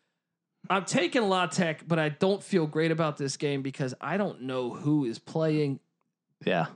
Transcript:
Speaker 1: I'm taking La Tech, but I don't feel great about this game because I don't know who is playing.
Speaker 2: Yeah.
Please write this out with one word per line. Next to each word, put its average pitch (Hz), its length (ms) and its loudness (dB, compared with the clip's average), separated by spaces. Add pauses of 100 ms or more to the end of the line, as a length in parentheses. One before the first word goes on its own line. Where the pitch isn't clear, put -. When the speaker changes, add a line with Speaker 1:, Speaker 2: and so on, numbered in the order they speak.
(680)
Speaker 1:
I'm 185 160 0
taking 269 380 2
La 185 240 2
Tech, 165 420 -2
but 165 100 2
I 151 120 2
don't 190 320 0
feel 170 240 2
great 156 240 2
about 160 260 0
this 139 220 -4
game 143 240 0
because 131 380 -4
I 160 180 -2
don't 147 240 -4
know 127 280 -2
who 147 360 0
is 113 120 -4
playing. 151 600 0 (640)
Speaker 2:
Yeah. 87 320 2